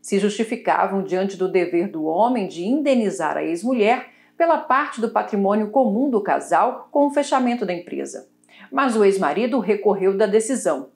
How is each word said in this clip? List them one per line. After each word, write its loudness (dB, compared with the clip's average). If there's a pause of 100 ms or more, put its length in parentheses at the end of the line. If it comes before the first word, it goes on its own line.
se -2
justificavam -2
diante -4
do -2
dever 0
do -8
homem 0
de -8
indenizar 0
a -2
ex-mulher 0 (280)
pela 2
parte -2
do -2
patrimônio 0
comum 2
do 2
casal 0
com 2
o 0
fechamento 0
da -4
empresa. -10 (440)
Mas 0
o 4
ex-marido 2
recorreu 2
da 4
decisão. 0